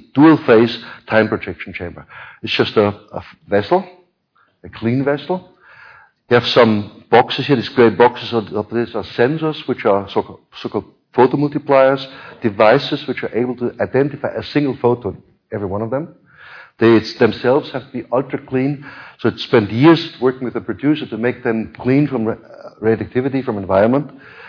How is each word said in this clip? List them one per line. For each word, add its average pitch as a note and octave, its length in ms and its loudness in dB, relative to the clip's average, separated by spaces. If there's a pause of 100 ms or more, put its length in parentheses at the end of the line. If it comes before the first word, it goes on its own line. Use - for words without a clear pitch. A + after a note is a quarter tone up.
(140)
dual D3+ 240 6
phase A#2 440 2 (240)
time A2 220 2
projection G2 460 -8
chamber. D#2 320 -14 (360)
It's D#3 100 -8
just - 260 0
a, G#2 80 4 (260)
a G2 100 -12 (240)
vessel, G#2 400 0 (800)
a A2 60 -18
clean A#2+ 340 -2
vessel. D3 480 -4 (800)
You A#2+ 60 4
have B2 100 2
some G#2+ 640 2
boxes A#2+ 360 2
here, C#3+ 100 2
these G#2+ 120 -6
gray A#2 220 4
boxes A2+ 420 2
on A2+ 140 -4
top G#2 260 -8
of - 20 -10
this A#2 200 -4
are G#2+ 80 -6
sensors, D3+ 680 -2
which - 160 -6
are G2 240 2
so-called, F#2+ 320 -6 (160)
so-called - 380 -8 (180)
photomultipliers, C#3 1000 0 (300)
devices A#2 680 2
which F#2+ 160 -8
are - 140 -8
able B2 200 -2
to A#2+ 240 -6
identify B2+ 480 -2
a A2 140 -8
single C#3+ 360 -4
photon, A#2+ 440 -2 (300)
every G#2 140 -8
one G2+ 160 -6
of A2+ 80 -8
them. D3+ 240 -8 (640)
They, A#2 160 6
it's G#2+ 200 2
themselves B2 560 0
have B2 160 -10
to - 40 -20
be B2 220 -12
ultra C#3 260 -4
clean, C3+ 460 -4 (340)
so A#2+ 100 -2
it - 120 -4
spent G#2+ 300 2
years D3 500 4
working C3 240 -2
with A2+ 80 -6
the A2+ 80 -6
producer B2 460 -4
to A#2 100 -10
make A#2+ 260 -4
them A2 300 -4
clean C3+ 340 0
from B2 200 -4
ra-, A2 100 -4 (440)
radioactivity, A2+ 600 -2
from B2 160 -6
environment. G#2 540 2 (380)